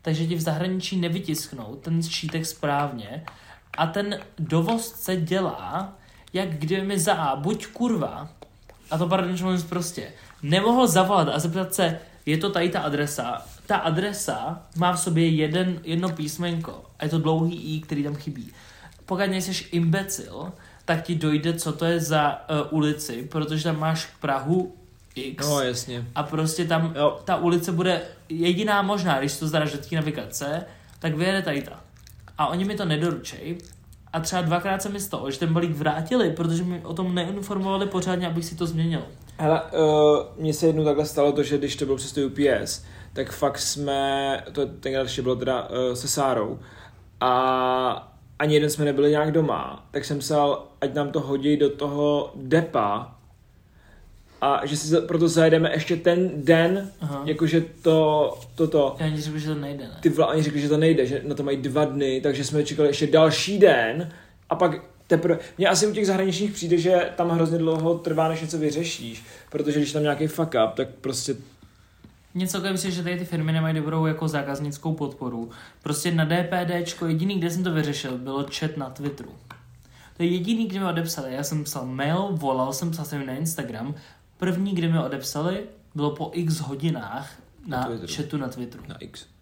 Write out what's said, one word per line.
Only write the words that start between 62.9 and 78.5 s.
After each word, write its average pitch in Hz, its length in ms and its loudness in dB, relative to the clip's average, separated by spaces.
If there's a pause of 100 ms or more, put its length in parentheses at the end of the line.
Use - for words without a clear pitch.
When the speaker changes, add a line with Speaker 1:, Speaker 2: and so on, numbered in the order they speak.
Speaker 2:
další 160 520 6
den 156 520 6 (400)
a 165 40 2
pak 165 280 2 (240)
teprve, 156 320 2 (200)
mně 185 100 4
asi 190 180 4
u 208 60 2
těch 208 140 2
zahraničních 190 460 0
přijde, 170 260 2
že 175 380 4
tam 170 140 2
hrozně 165 280 2
dlouho 160 360 2
trvá, 160 340 0
než 160 120 -2
něco 160 180 -6
vyřešíš, 143 640 -4 (260)
protože 147 280 0
když 143 140 0
tam 151 100 0
nějaký 147 240 0
fuck 160 280 -2 (100)
up, - 100 -2
tak 131 140 -2 (120)
prostě 131 360 -4 (960)
Speaker 1:
Mně 185 120 -2
celkově 190 260 -2
myslím, 185 180 -2
že 175 120 -4
tady 175 160 -2
ty 180 60 -4
firmy 160 280 -2
nemají 160 220 2
dobrou 156 320 0
jako 156 220 0
zákaznickou 143 640 -4
podporu. 123 580 -6 (320)
Prostě 151 300 -2
na 165 120 4
D 170 260 0
P 180 140 -2
D 175 180 -2
čko, 170 240 -6
jediný, 175 320 0
kde 170 120 0
jsem 180 140 -2
to 180 80 0
vyřešil, 143 460 -2
bylo 135 280 -4 (120)